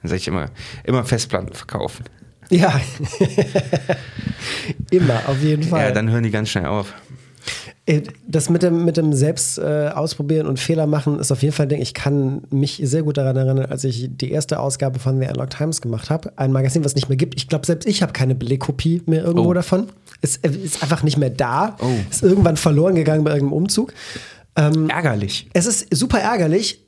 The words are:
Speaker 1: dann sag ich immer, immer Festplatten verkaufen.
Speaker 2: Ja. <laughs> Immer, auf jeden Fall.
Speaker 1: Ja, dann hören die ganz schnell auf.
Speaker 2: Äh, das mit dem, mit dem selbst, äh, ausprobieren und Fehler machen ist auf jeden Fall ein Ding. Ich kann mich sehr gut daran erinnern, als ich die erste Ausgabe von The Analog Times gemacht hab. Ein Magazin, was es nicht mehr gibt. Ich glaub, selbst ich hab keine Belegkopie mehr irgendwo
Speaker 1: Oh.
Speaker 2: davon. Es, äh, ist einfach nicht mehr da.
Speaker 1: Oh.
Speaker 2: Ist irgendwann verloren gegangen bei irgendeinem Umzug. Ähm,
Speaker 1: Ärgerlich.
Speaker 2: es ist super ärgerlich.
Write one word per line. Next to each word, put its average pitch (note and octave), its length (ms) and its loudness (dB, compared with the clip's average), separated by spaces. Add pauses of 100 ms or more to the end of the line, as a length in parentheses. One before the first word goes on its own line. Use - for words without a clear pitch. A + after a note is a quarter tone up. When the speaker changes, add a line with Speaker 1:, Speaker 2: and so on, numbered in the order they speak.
Speaker 1:
dann E2+ 80 -6
sag F#2 60 0
ich F#2+ 100 -6
immer, E2 200 -2 (380)
immer B2+ 200 0
Festplatten G2 500 -2
verkaufen. - 500 -8 (460)
Speaker 2:
Ja. E3+ 300 6 (280)
<laughs> - 1800 -4
Immer, B2+ 380 4
auf C3+ 120 0
jeden D3+ 220 2
Fall. E3 260 0
Speaker 1:
Ja, - 40 2
dann G#2+ 180 0
hören A#2 140 2
die G#2+ 60 0
ganz G#2+ 180 -2
schnell F2 180 -2
auf. G2 260 -2 (920)
Speaker 2:
Äh, D3+ 160 2 (240)
das D#3 240 -2
mit E3+ 120 4
dem, E3+ 220 2
mit E3 120 2
dem D#3 160 2
selbst, C#3 460 0
äh, D3 360 0
ausprobieren D3+ 520 -2
und C3+ 120 -2
Fehler D#3+ 280 0
machen D3 320 0
ist C#3 140 -2
auf A2 100 0
jeden D3 120 2
Fall D3 120 0
ein C3 40 -4
Ding. D3 100 0
Ich B2+ 140 -6
kann C#3 560 0
mich C#3 340 0
sehr D3 180 0
gut D3 140 -2
daran C3 200 0
erinnern, C3 300 2
als C3+ 180 -6
ich B2+ 260 -2
die C3 200 -6
erste D3+ 280 -2
Ausgabe C3+ 400 -2
von C3 220 0
The C3 80 0
Analog C3 220 -4
Times D#3 300 -4
gemacht A2+ 300 -6
hab. D#3+ 280 -2
Ein C3+ 140 2
Magazin, C3+ 320 2
was C3+ 80 0
es - 40 -2
nicht B2+ 120 0
mehr C3+ 80 2
gibt. C3 200 -2
Ich - 120 -8
glaub, D3+ 180 -2
selbst E3 220 0
ich G3+ 140 0
hab D#3+ 120 0
keine C3 200 2
Belegkopie C3+ 720 0
mehr D#3+ 180 2
irgendwo E3+ 260 4
Speaker 1:
Oh. F3 40 2
Speaker 2:
davon. F#3 340 0 (320)
Es, - 180 -2
äh, D#3+ 120 0
ist F3 320 -4
einfach D#3 200 0
nicht D3 140 2
mehr C3+ 140 2
da. C#3 500 -2
Speaker 1:
Oh. A2+ 60 -2 (240)
Speaker 2:
Ist - 120 -2
irgendwann F#3 340 6
verloren E3 380 4
gegangen D#3 300 4
bei D3+ 60 2
irgendeinem C#3+ 240 0
Umzug. G3 400 0 (640)
Ähm, D#3 340 4
Speaker 1:
Ärgerlich. A2+ 640 -2
Speaker 2:
es F3 140 2
ist A3+ 200 -2 (100)
super A#3 220 2
ärgerlich. G3 680 0